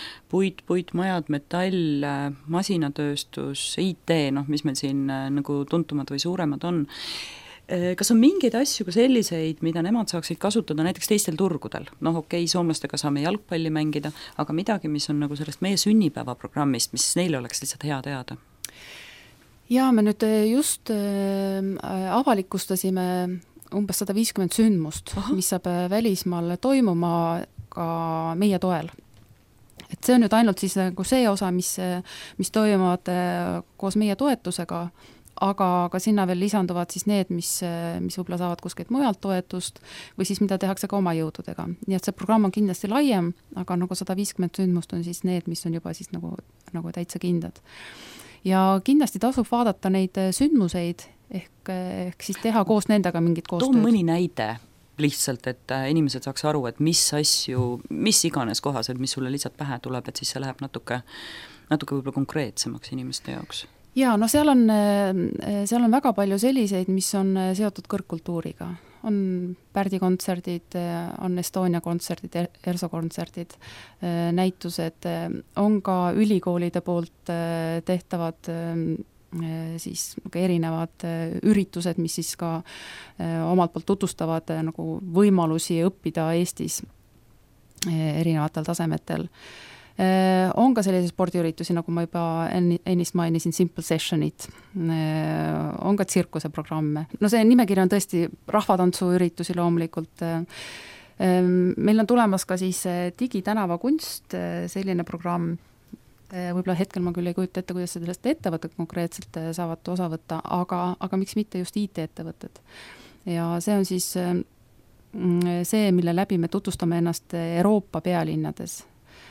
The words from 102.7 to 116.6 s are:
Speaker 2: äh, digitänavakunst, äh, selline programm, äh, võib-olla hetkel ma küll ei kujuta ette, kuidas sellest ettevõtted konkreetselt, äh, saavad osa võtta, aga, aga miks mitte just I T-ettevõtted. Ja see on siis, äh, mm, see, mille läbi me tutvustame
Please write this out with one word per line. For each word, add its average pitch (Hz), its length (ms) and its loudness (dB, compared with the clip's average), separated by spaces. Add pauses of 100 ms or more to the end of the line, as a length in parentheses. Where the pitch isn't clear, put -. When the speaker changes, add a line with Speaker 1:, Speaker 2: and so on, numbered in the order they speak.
Speaker 2:
äh, 175 220 -2 (120)
digitänavakunst, 214 1200 -2
äh, 175 320 -4
selline 185 400 -4
programm, 170 460 -4 (760)
äh, 180 240 -6
võib-olla 180 240 0
hetkel 190 240 -2
ma 175 160 0
küll 175 160 -2
ei 175 60 -8
kujuta 185 240 -2
ette, 185 100 -8
kuidas 180 240 -6
sellest 175 320 -6
ettevõtted 180 480 -4
konkreetselt, - 640 -6
äh, 160 60 -6 (100)
saavad 165 380 -6
osa 180 180 -2
võtta, 160 320 -8
aga, 180 380 -2 (180)
aga 190 160 -4
miks 190 240 -2
mitte 190 240 -4
just - 160 -6
I 202 80 0
T-ettevõtted. - 720 -10 (640)
Ja 170 300 -2 (100)
see 208 160 2
on 190 80 2
siis, 180 220 -2 (100)
äh, 180 140 0 (800)
mm, 175 500 2
see, 214 320 2
mille 170 160 2
läbi 190 240 2
me 170 160 0
tutvustame 170 480 -2